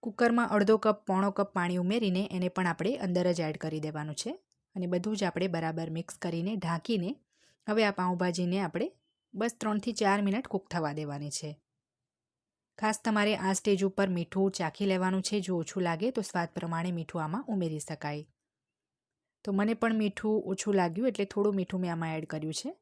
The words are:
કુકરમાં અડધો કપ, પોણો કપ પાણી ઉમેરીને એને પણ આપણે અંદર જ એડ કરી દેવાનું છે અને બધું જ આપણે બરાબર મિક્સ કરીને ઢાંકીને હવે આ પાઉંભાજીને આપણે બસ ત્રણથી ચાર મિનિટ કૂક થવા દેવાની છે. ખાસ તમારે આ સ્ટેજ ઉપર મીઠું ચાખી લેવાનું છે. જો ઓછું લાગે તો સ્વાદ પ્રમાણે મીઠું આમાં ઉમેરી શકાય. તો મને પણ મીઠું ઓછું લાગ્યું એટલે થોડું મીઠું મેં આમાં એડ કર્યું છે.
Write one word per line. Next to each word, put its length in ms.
કુકરમાં 460
અડધો 280
કપ, 200
પોણો 240
કપ 220
પાણી 240
ઉમેરીને 540
એને 180
પણ 180
આપણે 300
અંદર 360
જ 80
એડ 160
કરી 220
દેવાનું 360
છે 160
અને 120
બધું 280
જ 80
આપણે 240
બરાબર 420
મિક્સ 280
કરીને 380
ઢાંકીને 560
હવે 180
આ 60
પાઉંભાજીને 720
આપણે 260
બસ 260
ત્રણથી 340
ચાર 280
મિનિટ 260
કૂક 220
થવા 240
દેવાની 360
છે. 200
ખાસ 220
તમારે 340
આ 180
સ્ટેજ 300
ઉપર 260
મીઠું 420
ચાખી 340
લેવાનું 360
છે. 200
જો 160
ઓછું 260
લાગે 280
તો 100
સ્વાદ 320
પ્રમાણે 380
મીઠું 320
આમાં 240
ઉમેરી 320
શકાય. 440
તો 60
મને 220
પણ 240
મીઠું 540
ઓછું 240
લાગ્યું 320
એટલે 180
થોડું 300
મીઠું 260
મેં 100
આમાં 260
એડ 80
કર્યું 280
છે. 180